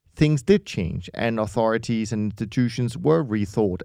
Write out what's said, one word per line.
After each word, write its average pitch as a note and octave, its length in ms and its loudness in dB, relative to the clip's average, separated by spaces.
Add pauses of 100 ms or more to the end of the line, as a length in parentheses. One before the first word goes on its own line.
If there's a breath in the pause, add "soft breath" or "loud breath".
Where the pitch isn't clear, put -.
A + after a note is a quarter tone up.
(160)
things D3+ 280 2
did G3+ 220 4
change, - 480 -4
and A#2 260 -2
authorities A2 720 0
and G#2+ 200 -2
institutions A#2 640 -2
were D#3 260 2
rethought G#2 600 0